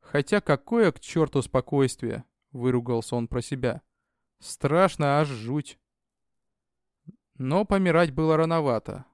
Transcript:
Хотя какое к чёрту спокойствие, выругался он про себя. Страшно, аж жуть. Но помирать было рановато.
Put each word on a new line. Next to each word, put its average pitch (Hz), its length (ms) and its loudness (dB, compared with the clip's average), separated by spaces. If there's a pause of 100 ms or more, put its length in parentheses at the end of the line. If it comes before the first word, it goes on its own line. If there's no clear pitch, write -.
Хотя 156 340 0
какое 185 520 2
к - 80 -16
чёрту 147 420 0
спокойствие, 123 840 -2 (260)
выругался 123 640 -2
он 117 120 -4
про 123 140 -4
себя. 127 400 -4 (580)
Страшно, 147 800 0
аж 151 80 2
жуть. 131 520 -8 (1600)
Но 151 280 0
помирать 175 460 2
было 156 260 2
рановато. 143 760 -2